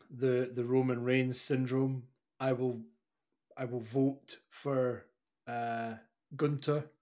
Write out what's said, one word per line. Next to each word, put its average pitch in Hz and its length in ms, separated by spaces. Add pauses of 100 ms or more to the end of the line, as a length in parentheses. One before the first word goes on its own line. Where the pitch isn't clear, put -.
the, 127 440
the 123 100
Roman 127 400
Reigns 127 360
syndrome. 131 640 (360)
I 131 140
will, 120 280 (760)
I 127 100
will 120 160
vote 135 580 (100)
for, 127 560 (400)
uh, 117 500 (400)
Gunther 147 540 (120)